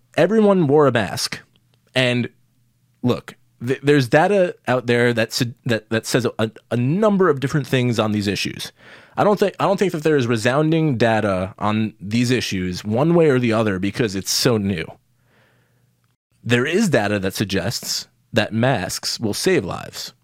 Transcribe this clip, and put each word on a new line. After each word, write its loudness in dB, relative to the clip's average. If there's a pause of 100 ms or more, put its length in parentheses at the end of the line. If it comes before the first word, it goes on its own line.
(160)
everyone 4
wore 6
a 4
mask, -4 (560)
and 0 (720)
look, -4 (300)
th-, -2
there's 4
data 2 (120)
out 0
there 2
that -2
su-, -4 (100)
that, -4
that -2
says 0 (100)
a, -2 (180)
a -2
number 2
of 0
different -2
things 0
on 0
these -2
issues. -6 (440)
I 2
don't 2
think, 0
I -2
don't 0
think 0
that -6
there 2
is 0
resounding 0
data 0
on -2
these -2
issues -4
one 0
way 4
or 2
the 0
other 0
because -2
it's -6
so 0
new. -2 (1600)
There 0
is 0
data 0
that -4
suggests -4 (260)
that 0
masks -2
will -4
save 0
lives. -12 (100)